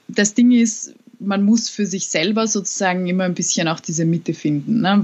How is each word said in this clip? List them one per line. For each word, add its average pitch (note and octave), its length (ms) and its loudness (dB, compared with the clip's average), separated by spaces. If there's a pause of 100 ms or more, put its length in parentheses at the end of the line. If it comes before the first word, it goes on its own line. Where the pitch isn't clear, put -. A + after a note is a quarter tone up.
das G#3 260 -2
Ding B3 160 6
ist, A#3 440 2 (260)
man G3 240 0
muss A3+ 240 2
für G#3 180 -2
sich F3 220 -6
selber G#3+ 400 0
sozusagen F#3 580 -2
immer F#3 160 0
ein F#3 120 -2
bisschen E3+ 340 -2
auch D#3+ 100 -2
diese E3 260 -4
Mitte E3 300 -2
finden, D3 460 -2
ne? G3 240 2